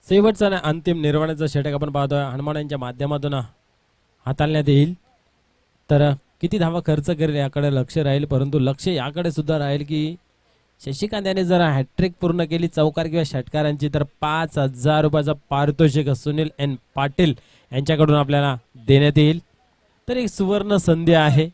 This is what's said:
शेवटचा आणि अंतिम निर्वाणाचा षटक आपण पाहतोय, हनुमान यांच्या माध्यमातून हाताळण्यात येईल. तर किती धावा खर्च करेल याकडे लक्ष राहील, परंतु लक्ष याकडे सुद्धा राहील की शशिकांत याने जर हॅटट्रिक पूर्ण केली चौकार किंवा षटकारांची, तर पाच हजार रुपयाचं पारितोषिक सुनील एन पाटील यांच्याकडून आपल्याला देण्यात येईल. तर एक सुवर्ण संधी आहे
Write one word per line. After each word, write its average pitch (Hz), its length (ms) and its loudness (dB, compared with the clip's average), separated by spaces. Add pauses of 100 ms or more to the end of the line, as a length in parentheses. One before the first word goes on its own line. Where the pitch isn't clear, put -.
(100)
शेवटचा 208 360 4
आणि 196 160 0
अंतिम 165 380 -2
निर्वाणाचा 151 460 0
षटक 143 280 -2
आपण 147 160 -4
पाहतोय, 143 320 -2
हनुमान 139 340 -6
यांच्या 147 220 -8
माध्यमातून 139 560 -4
हाताळण्यात - 1300 -6
येईल. 147 260 4 (960)
तर 147 200 4 (300)
किती 175 180 -2
धावा 170 280 0
खर्च 151 240 -2
करेल 156 240 -2
याकडे 143 400 -2
लक्ष 127 240 -2
राहील, 143 260 0
परंतु 143 340 -2
लक्ष 135 300 -2
याकडे 160 420 -4
सुद्धा 151 280 -2
राहील 143 260 -2
की 156 320 -4 (720)
शशिकांत 202 400 -6
याने 190 180 0
जर 175 160 2
हॅटट्रिक 160 600 0
पूर्ण 170 240 0
केली 170 240 -2
चौकार 156 380 0
किंवा 160 180 -2
षटकारांची, 147 680 -4
तर 147 80 0 (180)
पाच 156 380 -4
हजार 139 440 2
रुपयाचं 151 300 0 (180)
पारितोषिक 143 600 2
सुनील 147 380 -2 (100)
एन 143 180 -4 (180)
पाटील 143 400 0 (380)
यांच्याकडून 147 440 2
आपल्याला 143 400 0 (300)
देण्यात 139 320 6
येईल. 156 220 4 (680)
तर 247 80 -2
एक 240 120 -2
सुवर्ण 202 480 0
संधी 165 360 2
आहे 156 420 4